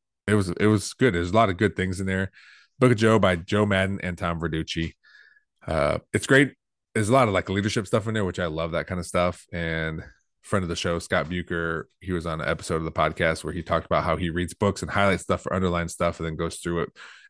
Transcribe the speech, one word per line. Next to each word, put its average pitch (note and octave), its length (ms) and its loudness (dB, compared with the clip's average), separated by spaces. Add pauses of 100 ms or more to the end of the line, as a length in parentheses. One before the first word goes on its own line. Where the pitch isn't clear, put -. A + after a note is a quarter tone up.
(260)
it G2+ 80 4
was, G2 160 2
it F#2 160 0
was G#2+ 260 4
good. B2+ 220 2
There's F2 160 -2
a F#2+ 40 0
lot A2 140 6
of F#2+ 80 -2
good G2+ 200 2
things F#2 240 -2
in F#2+ 60 -4
there. F#2+ 240 -2 (480)
Book B2 140 6
of G#2 60 2
Joe A2 200 6
by F#2+ 180 6
Joe G#2 280 0
Madden G2 380 2
and F2 160 -4
Tom E2+ 220 -2
Verducci. D#2+ 520 -4 (760)
Uh, D2+ 320 0 (140)
it's - 140 -2
great. C3+ 260 4 (420)
There's G#2+ 140 0
a A2+ 40 2
lot C3 160 6
of, G2 60 0
like, F2+ 140 0
leadership G2+ 380 -2
stuff G#2+ 200 0
in A2 80 -4
there, G#2+ 100 -2
which F2+ 140 -4
I F2+ 80 -2
love D#2+ 260 -4
that D#2+ 140 -4
kind F#2 120 -6
of E2+ 80 -6
stuff. F2 460 -2
And D#2+ 500 -4 (400)
friend G2+ 200 -2
of F2 60 -4
the E2+ 80 -4
show, E2+ 220 -2
Scott E2+ 300 -2
Bucher, E2+ 600 -4 (120)
he F#2 120 -8
was E2+ 140 -4
on D#2+ 140 -4
an D2 80 -4
episode D#2+ 280 -4
of D#2+ 80 -4
the D#2+ 80 -6
podcast D#2+ 520 0
where D#2 80 -6
he E2 100 -6
talked E2 240 -2
about D2+ 180 2
how E2 120 0
he E2 140 -4
reads F2 240 -4
books G2+ 280 0
and D#2+ 80 -6
highlights G2 320 2
stuff - 240 -2
or - 80 -2
underlines F2 380 0
stuff E2+ 280 -2
and E2 60 -4
then D#2+ 100 -6
goes E2 200 -4
through E2+ 260 -2
it - 80 -6 (400)